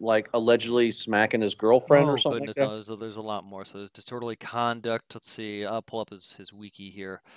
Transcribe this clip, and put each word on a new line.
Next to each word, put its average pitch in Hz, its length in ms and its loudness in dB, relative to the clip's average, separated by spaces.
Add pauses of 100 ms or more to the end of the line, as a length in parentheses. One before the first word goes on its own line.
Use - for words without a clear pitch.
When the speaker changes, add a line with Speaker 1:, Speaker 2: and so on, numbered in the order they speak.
Speaker 1:
like, 110 340 2
allegedly 117 560 4
smacking 110 500 2
his 104 140 0
girlfriend 131 540 6
or 143 60 2
Speaker 2:
Oh, - 20 2
Speaker 1:
something 120 240 0
Speaker 2:
goodness, - 160 -8
Speaker 1:
like 139 80 2
that? - 20 4
Speaker 2:
no, 107 60 -2
there's 107 160 -10
a, 110 80 -10
there's 107 220 -10
a 110 40 -8
lot 104 220 -6
more. 98 200 -14
So 98 140 -16
there's 101 120 -14
disorderly 117 460 -8
conduct. 117 800 -4
Let's - 160 -16
see. 104 340 -8
I'll 110 180 -4
pull - 180 -8
up 107 100 -8
his, 98 220 -12
his - 200 -16
wiki 101 380 -18
here. 95 300 -12 (160)